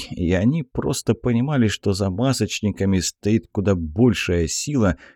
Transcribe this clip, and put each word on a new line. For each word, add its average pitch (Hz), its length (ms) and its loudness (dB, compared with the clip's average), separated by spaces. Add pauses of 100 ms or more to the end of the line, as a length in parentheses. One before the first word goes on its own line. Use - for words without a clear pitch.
(120)
и 87 220 0
они 127 300 2
просто - 500 -2
понимали, 123 560 0
что 101 240 -2
за 98 160 -2
масочниками 98 880 0
стоит 107 500 -2
куда 98 260 0
большая 85 720 2
сила, 110 500 0 (180)